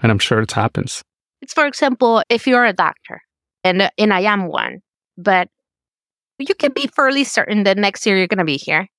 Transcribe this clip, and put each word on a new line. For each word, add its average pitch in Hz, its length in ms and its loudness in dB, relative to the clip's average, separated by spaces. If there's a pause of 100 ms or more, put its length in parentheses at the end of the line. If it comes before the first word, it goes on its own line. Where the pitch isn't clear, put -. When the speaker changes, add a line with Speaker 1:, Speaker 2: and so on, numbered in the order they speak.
Speaker 1:
And 113 80 4
I'm 101 80 2
sure 110 220 0
it 110 120 -2
happens. - 500 -4 (400)
Speaker 2:
It's, - 100 -16
for 302 140 2
example, 247 640 2
if 233 160 -2
you're 247 180 4
a 220 80 2
doctor, - 480 -4 (440)
and, 185 340 2
and 214 160 2
I 180 60 0
am 202 280 0
one, 64 320 -6 (380)
but 185 320 0 (880)
you 277 160 -4
can 269 180 -2
be 277 140 -4
fairly 277 380 0
certain 208 400 -2
that 196 120 2
next 202 300 -2
year 196 100 2
you're 185 120 0
gonna 190 180 -2
be 143 100 -2
here. 156 320 -4 (100)